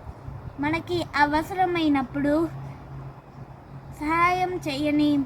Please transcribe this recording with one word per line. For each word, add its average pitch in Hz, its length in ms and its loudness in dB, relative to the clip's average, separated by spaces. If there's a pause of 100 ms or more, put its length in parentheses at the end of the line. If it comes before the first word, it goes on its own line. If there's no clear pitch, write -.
(600)
మనకి 320 460 0 (140)
అవసరమైనప్పుడు 311 1400 2 (1300)
సహాయం 359 640 2
చేయని 294 720 2